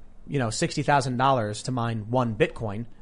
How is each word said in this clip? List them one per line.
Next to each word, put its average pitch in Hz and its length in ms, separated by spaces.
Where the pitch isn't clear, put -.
you 151 120
know, 117 120
sixty 165 320
thousand 135 340
dollars 120 480
to 127 80
mine 117 380
one 120 240
Bitcoin, 113 520